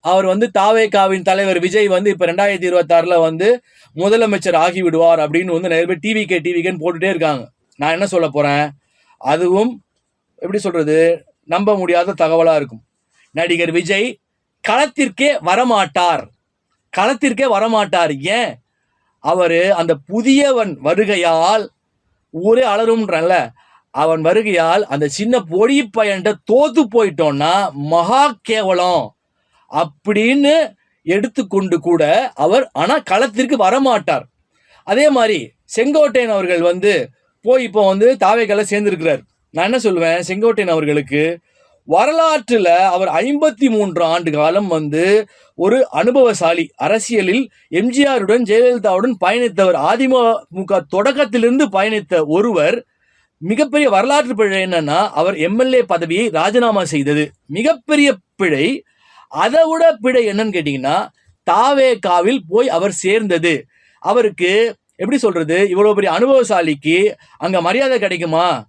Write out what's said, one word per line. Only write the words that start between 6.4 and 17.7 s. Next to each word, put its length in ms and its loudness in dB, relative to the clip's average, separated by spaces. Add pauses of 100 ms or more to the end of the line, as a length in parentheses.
வி 100 -2
கேன்னு 200 -6
போட்டுட்டே 280 -4
இருக்காங்க. 320 -2 (360)
நான் 180 -2
என்ன 100 -2
சொல்ல 220 -2
போறேன், 360 -2 (560)
அதுவும் 520 0 (680)
எப்படி 180 -4
சொல்றது, 360 -2 (520)
நம்ப 280 0
முடியாத 400 -2
தகவலா 400 2
இருக்கும். 260 -6 (520)
நடிகர் 420 -2
விஜய் 320 -2 (560)
களத்திற்கே 680 0 (120)
வரமாட்டார், 840 0 (680)
களத்திற்கே 560 -2
வரமாட்டார். 640 0 (180)